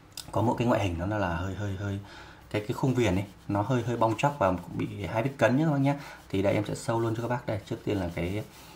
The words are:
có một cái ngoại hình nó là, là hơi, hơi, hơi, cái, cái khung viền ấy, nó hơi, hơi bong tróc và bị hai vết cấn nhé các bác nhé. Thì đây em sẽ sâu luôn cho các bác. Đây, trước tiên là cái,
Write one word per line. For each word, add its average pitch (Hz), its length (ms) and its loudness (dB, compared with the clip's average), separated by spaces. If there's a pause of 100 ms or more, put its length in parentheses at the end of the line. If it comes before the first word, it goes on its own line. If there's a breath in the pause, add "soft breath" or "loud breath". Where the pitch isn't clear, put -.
(320)
có 101 100 2
một 117 160 4
cái 117 80 2
ngoại 104 160 4
hình 87 160 0
nó 87 80 -2
là, 104 120 -2
là 90 180 0
hơi, 95 180 -4
hơi, 101 220 -4
hơi, 101 240 -4 (500 loud breath)
cái, 107 180 -2
cái 131 40 -4
khung 131 220 2
viền 107 200 4
ấy, 98 100 0 (240)
nó 101 140 2
hơi, 120 200 2
hơi 117 140 -2
bong 113 220 2
tróc 143 200 2
và 92 140 4 (220)
bị 101 320 -4
hai 110 160 0
vết 135 160 0
cấn 120 180 6
nhé 156 80 4
các 165 60 4
bác 139 80 2
nhé. 139 180 4 (320 loud breath)
Thì 98 140 0
đây 101 120 4
em 107 120 2
sẽ - 80 -4
sâu 117 260 -2
luôn 113 160 0
cho 117 60 -4
các 117 60 -4
bác. 123 180 -2
Đây, 107 200 -2
trước 117 180 -4
tiên 107 120 0
là 87 180 -2
cái, 90 300 -2 (320 loud breath)